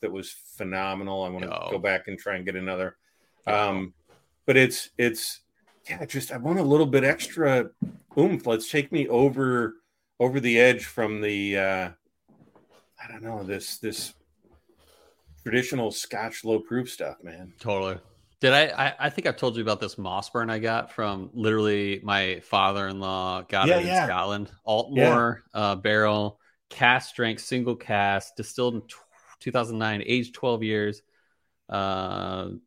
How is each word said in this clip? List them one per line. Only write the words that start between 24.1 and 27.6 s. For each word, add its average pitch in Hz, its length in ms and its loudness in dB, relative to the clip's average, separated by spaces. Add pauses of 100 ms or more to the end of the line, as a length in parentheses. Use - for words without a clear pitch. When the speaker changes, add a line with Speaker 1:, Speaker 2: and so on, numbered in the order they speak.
Speaker 1:
Yeah. - 140 -20
Speaker 2:
Altmore, 120 800 2 (100)
uh, 104 220 0
barrel, 107 640 2 (300)
cask 127 400 4
strength, 113 320 -2
single 123 340 -2